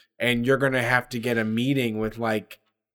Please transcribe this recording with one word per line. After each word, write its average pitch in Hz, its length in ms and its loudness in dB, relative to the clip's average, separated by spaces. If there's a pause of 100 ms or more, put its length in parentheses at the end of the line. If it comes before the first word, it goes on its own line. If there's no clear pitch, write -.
(180)
and 120 280 0
you're 135 100 4
gonna 131 260 0
have 123 280 0
to 123 80 -4
get 117 200 0
a 110 60 0
meeting 120 540 0
with, 110 200 -4
like, 110 400 -4 (360)